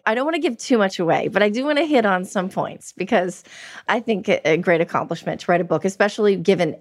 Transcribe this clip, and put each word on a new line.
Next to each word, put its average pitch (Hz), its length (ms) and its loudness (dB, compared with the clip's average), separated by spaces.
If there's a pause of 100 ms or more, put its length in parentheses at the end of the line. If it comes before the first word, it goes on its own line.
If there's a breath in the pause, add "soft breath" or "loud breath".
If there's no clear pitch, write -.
I 220 80 2
don't 247 100 -2
wanna 320 140 -2
give 285 220 -2
too - 180 0
much 190 220 0
away, 165 300 0
but 196 120 2
I 208 80 4
do 247 160 -2
wanna 294 180 0
hit 294 220 2
on 185 180 0
some 190 240 -4
points - 440 -8
because 185 520 -2 (440 loud breath)
I 220 120 0
think 220 300 -2
a, - 180 2
a 160 100 4
great 170 240 2
accomplishment 165 600 -4
to - 100 -2
write 175 100 4
a - 20 -4
book, 170 200 -2
especially 202 520 2
given 175 460 0